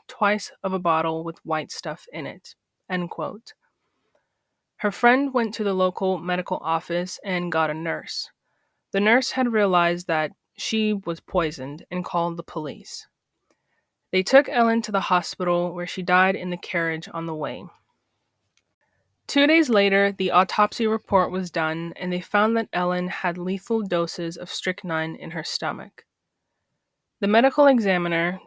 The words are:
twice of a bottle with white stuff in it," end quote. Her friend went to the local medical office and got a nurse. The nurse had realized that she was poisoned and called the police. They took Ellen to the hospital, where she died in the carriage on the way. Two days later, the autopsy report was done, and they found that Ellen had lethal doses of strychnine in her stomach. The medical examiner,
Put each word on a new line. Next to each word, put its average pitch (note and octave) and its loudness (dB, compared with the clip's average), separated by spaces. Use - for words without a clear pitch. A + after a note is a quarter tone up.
twice G#3 0
of F#3+ -2
a F#3+ 0
bottle D#3+ 0
with E3 -10
white D#3+ -4
stuff - -10
in D#3+ -8
it," - -14
end F3+ -4
quote. D3+ -10
Her G#3 -2
friend B3+ 4
went A3+ 0
to G#3+ -4
the G3 0
local F#3 0
medical F3 -4
office E3+ -4
and F3 -4
got D#3+ 0
a D3+ -4
nurse. D#3+ -8
The G3 0
nurse A3+ 2
had B3 0
realized F3+ 2
that D#3 -2
she G#3+ 0
was G3 -6
poisoned D#3 -4
and F3+ -4
called E3+ -2
the E3+ -8
police. - -12
They F#3 2
took C4 6
Ellen A#3 2
to G#3+ -10
the G3 2
hospital, F3 0
where F3 -8
she - -8
died F#3 4
in F3+ -6
the F3 -4
carriage E3 -4
on E3 -6
the D#3+ -6
way. C3+ -6
Two C#4+ 4
days D#4 4
later, G3+ 4
the F#3+ -2
autopsy G#3 2
report G3 2
was F#3 -4
done, E3 -2
and F3+ -6
they F3+ -2
found G#3+ 2
that A3+ -2
Ellen F3+ 0
had F3 -4
lethal F#3+ -2
doses E3+ -2
of - -10
strychnine D#3+ -4
in D#3+ -12
her E3 -6
stomach. - -8
The G3 -2
medical B3+ 6
examiner, F3+ 2